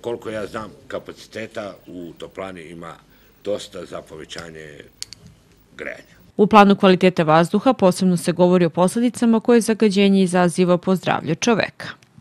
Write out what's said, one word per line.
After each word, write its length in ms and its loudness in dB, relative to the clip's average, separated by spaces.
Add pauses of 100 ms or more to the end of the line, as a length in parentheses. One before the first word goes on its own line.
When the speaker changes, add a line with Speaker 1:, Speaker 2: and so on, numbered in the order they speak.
Speaker 1:
koliko 280 -10
ja 180 -8
znam, 240 -14 (160)
kapaciteta 880 -14 (120)
u 300 -16
toplani 440 -14
ima 340 -18 (480)
dosta 420 -10
za 160 -14
povećanje 760 -18 (1000)
grejanja. 360 -16 (240)
Speaker 2:
U 100 4
planu 280 6
kvalitete 480 2
vazduha 500 2
posebno 440 0
se 140 -4
govori 340 2
o 40 0
posledicama 680 0
koje 220 4
zagađenje 640 2
izaziva 540 2
po 180 -2
zdravlje 400 -2
čoveka. 520 -4 (340)